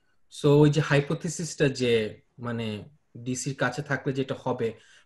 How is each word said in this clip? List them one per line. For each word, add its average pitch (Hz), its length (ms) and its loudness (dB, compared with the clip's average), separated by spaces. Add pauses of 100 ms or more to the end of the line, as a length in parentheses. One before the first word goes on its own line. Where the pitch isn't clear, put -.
(420)
So 151 60 2
ওই 147 220 8
যে 147 120 2
হাইপোথিসিসটা 151 880 0
যে 117 520 0 (180)
মানে 113 500 -6 (280)
ডিসির 127 380 -6
কাছে 131 260 -2
থাকলে 139 320 -4
যেটা 131 260 -4
হবে, 120 340 -4 (320)